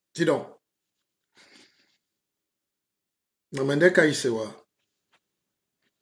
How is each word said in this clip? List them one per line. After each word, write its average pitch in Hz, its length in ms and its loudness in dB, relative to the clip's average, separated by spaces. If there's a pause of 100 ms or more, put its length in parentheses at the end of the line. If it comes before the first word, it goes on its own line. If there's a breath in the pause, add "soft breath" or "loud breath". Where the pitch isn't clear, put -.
(140)
dis 165 120 -2
donc. 87 200 0 (3000 soft breath)
Namende 143 400 2
Kaisewa. 127 720 0 (1400)